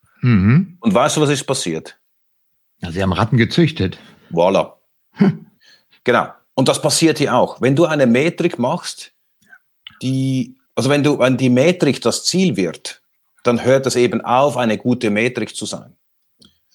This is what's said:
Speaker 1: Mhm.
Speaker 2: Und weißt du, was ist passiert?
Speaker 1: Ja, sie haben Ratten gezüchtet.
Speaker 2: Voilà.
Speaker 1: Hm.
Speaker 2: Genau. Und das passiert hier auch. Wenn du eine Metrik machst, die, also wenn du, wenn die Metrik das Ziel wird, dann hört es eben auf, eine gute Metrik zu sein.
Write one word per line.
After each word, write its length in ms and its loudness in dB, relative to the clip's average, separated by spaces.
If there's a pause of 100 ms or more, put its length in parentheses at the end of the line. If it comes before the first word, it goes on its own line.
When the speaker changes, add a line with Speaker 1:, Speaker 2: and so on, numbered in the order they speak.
(200)
Speaker 1:
Mhm. 600 2
Speaker 2:
Und 140 0
weißt 220 2
du, 60 2
was 80 2
ist 140 -2
passiert? 540 -8 (800)
Speaker 1:
Ja, 120 -10
sie 100 -4
haben 100 0
Ratten 240 0
gezüchtet. 640 0 (320)
Speaker 2:
Voilà. 440 0 (380)
Speaker 1:
Hm. 340 0 (580)
Speaker 2:
Genau. 240 0 (260)
Und 140 0
das 120 0
passiert 380 0
hier 160 -2
auch. 260 0
Wenn 160 2
du 100 4
eine 200 2
Metrik 520 0
machst, 540 -6 (920)
die, 540 -2 (180)
also 160 -2
wenn 120 2
du, 160 2
wenn 180 2
die 140 2
Metrik 520 2
das 220 -2
Ziel 320 0
wird, 440 -6 (440)
dann 200 0
hört 220 2
es 100 -2
eben 260 0
auf, 340 0
eine 200 -2
gute 340 -2
Metrik 440 -4
zu 120 -10
sein. 280 -14 (800)